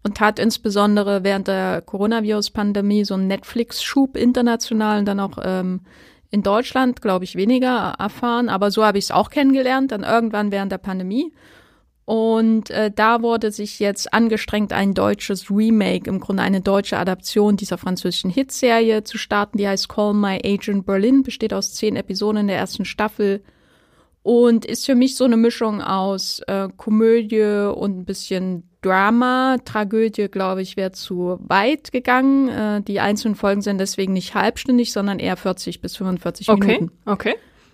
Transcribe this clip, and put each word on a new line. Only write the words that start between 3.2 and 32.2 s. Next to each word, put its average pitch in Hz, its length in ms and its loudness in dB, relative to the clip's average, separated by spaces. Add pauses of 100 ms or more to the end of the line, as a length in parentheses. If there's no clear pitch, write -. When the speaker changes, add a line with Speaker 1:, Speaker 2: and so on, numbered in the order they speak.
Speaker 1:
Netflix-Schub 233 920 -2
international 233 840 2
und 202 60 0
dann 202 160 -2
auch, 196 200 -6
ähm, 185 380 -4 (500)
in 202 140 0
Deutschland, 247 580 0
glaub 185 220 0
ich, - 140 -10
weniger 247 600 0
erfahren. 233 520 -2
Aber 196 200 2
so 220 140 2
hab 202 140 4
ich's - 140 -4
auch 208 180 2
kennengelernt, 269 640 2
dann 202 100 -6
irgendwann 220 480 0
während 196 220 -4
der 185 40 -6
Pandemie. 190 540 -4 (720)
Und, 220 680 2
äh, 208 240 0
da 226 280 2
wurde 226 320 0
sich - 260 -10
jetzt 202 340 -2
angestrengt, 214 600 0
ein 196 200 0
deutsches 202 560 -2
Remake, 196 600 2
im 190 100 -2
Grunde 190 240 -2
eine 190 160 2
deutsche 196 380 0
Adaption 202 580 0
dieser 190 220 -4
französischen 185 520 -4
Hitserie 226 760 2
zu - 120 -10
starten. 208 400 -2
Die 196 120 0
heißt 196 180 -4
Call 208 260 0
My 202 300 0
Agent 196 420 -2
Berlin, 226 380 4
besteht 220 300 -6
aus 196 220 -6
zehn 214 200 -2
Episoden 208 460 -2
in 208 60 0
der 185 100 -2
ersten - 260 -6
Staffel 202 580 -2 (800)
und 240 440 4
ist - 200 -6
für 269 100 4
mich 262 220 4
so 247 80 0
eine 233 120 6
Mischung 226 440 2
aus, 190 680 -4
äh, 196 280 -2
Komödie 214 960 2
und 196 260 -4
ein 180 60 -10
bisschen 185 640 -6 (120)
Drama. 247 840 2
Tragödie, 214 640 -2
glaub 190 300 -2
ich, 185 180 -8
wär 185 160 -2
zu 180 480 -6
weit 220 520 0
gegangen. 262 560 2